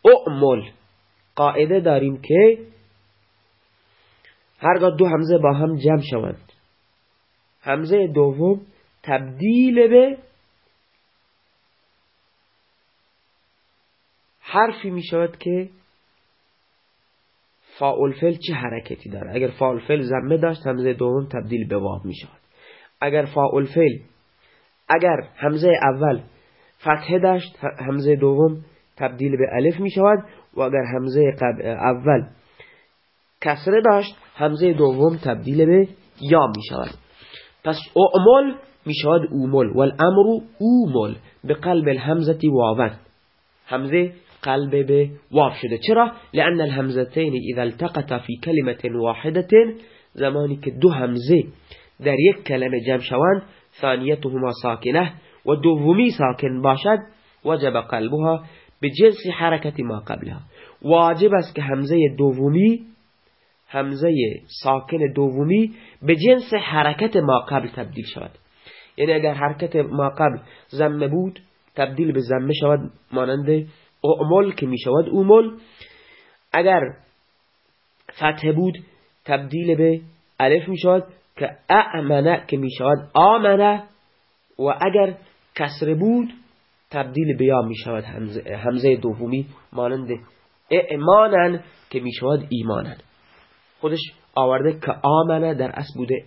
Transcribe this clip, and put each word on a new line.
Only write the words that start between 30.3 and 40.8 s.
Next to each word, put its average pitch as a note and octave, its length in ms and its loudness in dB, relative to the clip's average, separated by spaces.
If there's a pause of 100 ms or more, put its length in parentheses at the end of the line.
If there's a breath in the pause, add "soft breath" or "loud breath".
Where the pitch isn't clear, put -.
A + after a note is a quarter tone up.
و - 60 -6
اگر C3 240 0 (100)
همزهٔ C3 360 0 (100)
قب-، A#2+ 240 -2
اول B2+ 640 0 (1160 soft breath)
کسره D#3 440 0
داشت، G3+ 320 2 (180)
همزهٔ D3+ 380 0
دوم D3+ 440 2
تبدیل C3+ 500 0
به F#3+ 220 4 (320)
یا C#3+ 260 4 (100)
می‌شود. G#2 380 -10 (680 loud breath)
پس D#3 120 -2 (200)
اعمل A3+ 580 6 (320)
می‌شود D3+ 440 0
اومل. C3 460 0
والامر F#3 640 2 (180)
اومل. D#3+ 560 2 (340 soft breath)